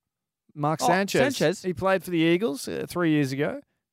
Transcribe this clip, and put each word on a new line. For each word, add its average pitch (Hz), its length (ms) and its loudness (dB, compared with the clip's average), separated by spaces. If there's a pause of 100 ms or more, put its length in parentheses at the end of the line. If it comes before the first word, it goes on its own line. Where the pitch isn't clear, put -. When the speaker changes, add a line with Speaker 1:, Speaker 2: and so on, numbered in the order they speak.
(540)
Speaker 1:
Mark 151 280 -2
Speaker 2:
Oh, - 40 0
Speaker 1:
Sanchez. 196 500 2
Speaker 2:
Sanchez. 160 260 0
Speaker 1:
He 185 100 -4
played 190 320 0
for 185 60 -10
the 170 80 0
Eagles, 180 500 0
uh, 78 200 -6
three 175 220 0
years 147 220 2
ago, 156 280 -4 (320)